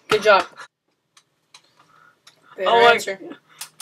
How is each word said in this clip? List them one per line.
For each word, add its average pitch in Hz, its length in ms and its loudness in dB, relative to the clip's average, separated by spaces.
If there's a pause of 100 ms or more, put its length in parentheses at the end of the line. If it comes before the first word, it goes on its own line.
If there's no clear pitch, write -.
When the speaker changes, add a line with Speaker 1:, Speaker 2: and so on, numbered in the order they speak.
Speaker 1:
Good 214 140 0
job. 202 220 4 (2000)
Better 196 120 -8
Speaker 2:
Oh, 233 180 4
Speaker 1:
answer. 196 320 0 (640)